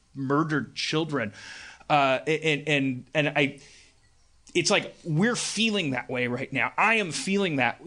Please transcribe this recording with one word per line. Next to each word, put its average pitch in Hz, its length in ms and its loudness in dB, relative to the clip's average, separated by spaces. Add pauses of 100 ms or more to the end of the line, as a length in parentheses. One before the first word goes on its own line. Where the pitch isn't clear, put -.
(140)
murdered 139 600 0
children. 147 560 -2 (580)
Uh, 135 380 4
and, 151 400 0
and, 135 460 0
and 147 160 2
I, 147 300 0 (960)
it's 170 180 2
like, - 320 0
we're 180 320 2
feeling 202 560 -2
that 123 180 -6
way 123 180 -2
right 123 240 -4
now. 123 260 0
I 208 180 4
am 202 160 -2
feeling 190 460 0
that, 120 300 0